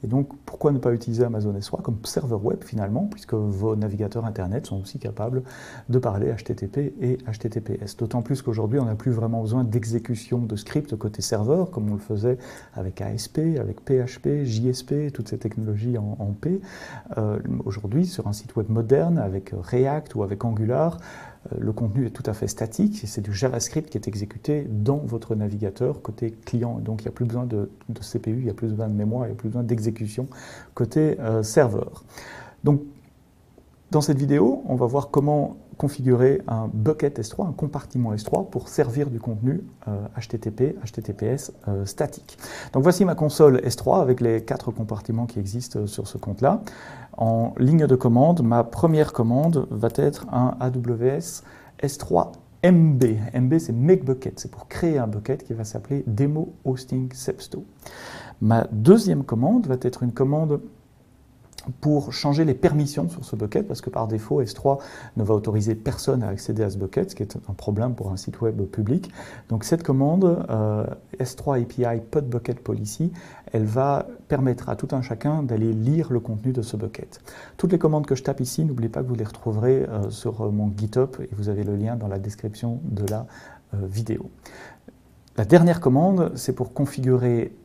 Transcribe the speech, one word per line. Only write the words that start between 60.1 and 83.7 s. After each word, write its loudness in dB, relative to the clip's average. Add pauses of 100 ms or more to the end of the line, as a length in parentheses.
commande 2 (1160)
pour 2
changer 2
les 4
permissions 2
sur -8
ce -8
bucket, 0
parce -6
que -6
par 0
défaut, 0
S -4
trois 2 (360)
ne 0
va 4
autoriser 0
personne 0
à -2
accéder -2
à 0
ce -6
bucket, -2
ce -16
qui -8
est -6 (120)
un -6
problème -2
pour -6
un -4
site -8
web 0
public. -2 (360)
Donc -2
cette 0
commande, 4
euh, 0 (320)
S -4
trois 0
A 2
P -2
I 0
Pod -2
Bucket -4
Policy, -2 (420)
elle 2
va 2 (200)
permettre 0
à -2
tout -6
un -2
chacun -2
d'aller 0
lire 2
le 2
contenu -4
de -2
ce -6
bucket. -8 (380)
Toutes 2
les 4
commandes 4
que 2
je -6
tape -2
ici, 0
n'oubliez 0
pas -4
que -4
vous -2
les -2
retrouverez, 2
euh, -2
sur, -6
euh, 0
mon 0
GitHub, 2 (100)
et -10
vous -4
avez 0
le 0
lien -2
dans -4
la -4
description -6
de -4
la, -4 (480)